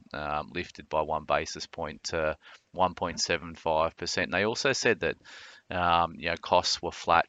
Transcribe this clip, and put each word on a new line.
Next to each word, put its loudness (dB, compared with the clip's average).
um, -4
lifted -10
by 2
one -2
basis -2
point -10
to 0
one 2
point -4
seven -2
five 0
percent. -2
And -4
they 2
also 0
said 2
that, 0
um, 2
you -4
know, 0
costs 2
were -4
flat 4